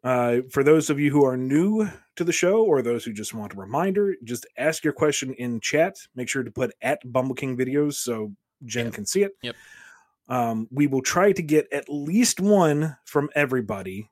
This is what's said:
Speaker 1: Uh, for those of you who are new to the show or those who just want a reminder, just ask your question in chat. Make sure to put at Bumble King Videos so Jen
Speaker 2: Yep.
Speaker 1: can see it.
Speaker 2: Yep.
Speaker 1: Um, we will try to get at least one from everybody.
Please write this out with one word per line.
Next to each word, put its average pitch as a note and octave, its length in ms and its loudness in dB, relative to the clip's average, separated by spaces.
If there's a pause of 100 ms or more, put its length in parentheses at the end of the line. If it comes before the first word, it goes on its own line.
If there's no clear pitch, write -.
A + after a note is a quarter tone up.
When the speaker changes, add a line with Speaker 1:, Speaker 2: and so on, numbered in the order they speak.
Speaker 1:
Uh, B2 440 2
for C#3 140 0
those D3+ 280 4
of C#3+ 100 0
you C#3+ 100 4
who C#3+ 140 6
are B2+ 120 2
new F3 520 2 (260)
to - 80 -6
the E3+ 80 0
show G3 320 2
or D3+ 200 4
those A#2 220 -2
who A#2 80 -10
just G#2 220 -10
want G#2 180 -10
a G2+ 40 -14
reminder, F3+ 680 -2
just A#2+ 240 -8 (100)
ask D#3 280 -2
your D3 80 0
question C#3+ 420 -2
in A#2+ 240 -6
chat. D#3+ 380 0 (180)
Make B2+ 140 -8
sure C3+ 160 -4
to A2+ 80 -12
put B2 280 -4
at - 240 -2
Bumble B2+ 300 -2
King C3 220 -6
Videos C#3 380 -2
so A2 380 -6 (320)
Jen A#2 220 -4
Speaker 2:
Yep. A2 80 -8
Speaker 1:
can G#2 120 -10
see G3 180 2
it. G3 80 -4 (100)
Speaker 2:
Yep. A#2+ 140 -10 (720)
Speaker 1:
Um, A#2 420 -2
we C#3 160 2
will C3+ 160 0
try F#3+ 300 4
to F#3 100 -2
get D3+ 300 2
at C#3+ 160 -6
least D#3 500 0
one D#3+ 580 4 (100)
from D3 280 0
everybody. G#2+ 760 -2